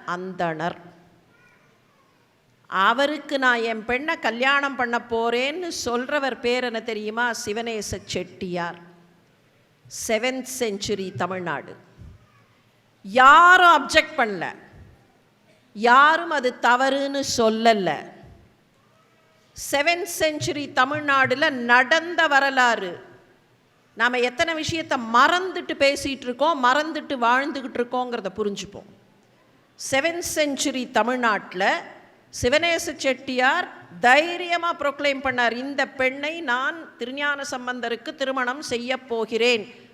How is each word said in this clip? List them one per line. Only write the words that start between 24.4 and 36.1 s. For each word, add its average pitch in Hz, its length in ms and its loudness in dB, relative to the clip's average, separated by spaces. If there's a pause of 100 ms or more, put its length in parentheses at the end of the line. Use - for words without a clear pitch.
விஷயத்தை 311 440 -4 (160)
மறந்துட்டு 339 680 2
பேசிட்டு 277 420 0
இருக்கோம், 262 420 0
மறந்துட்டு 294 580 0
வாழ்ந்துகிட்டு 254 560 0
இருக்கோங்கிறத 240 480 -4 (120)
புரிஞ்சுப்போம். 202 500 -8 (1040)
செவன்த் 330 320 0 (120)
செஞ்சுரி 277 560 -2
தமிழ்நாட்டுல 226 920 0 (580)
சிவநேச 320 540 0
செட்டியார் 269 720 -2 (320)
தைரியமா 339 760 2
ப்ரொக்ளைம் 285 460 -2
பண்ணார், 247 300 0
"இந்த 269 360 -4
பெண்ணை 285 540 -4